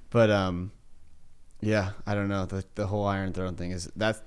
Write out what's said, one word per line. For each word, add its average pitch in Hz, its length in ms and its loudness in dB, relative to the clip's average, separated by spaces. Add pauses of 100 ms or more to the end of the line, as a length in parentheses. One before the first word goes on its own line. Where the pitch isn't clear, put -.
(100)
But, 113 200 8
um, 92 420 2 (880)
yeah, 104 320 2 (140)
I 104 80 0
don't 101 140 2
know. 98 160 0
The, 95 180 -4 (120)
the 104 120 -2
whole 101 200 0
Iron 98 260 0
Throne 92 220 -2
thing 90 160 -6
is, 90 260 -6
that's, 107 300 0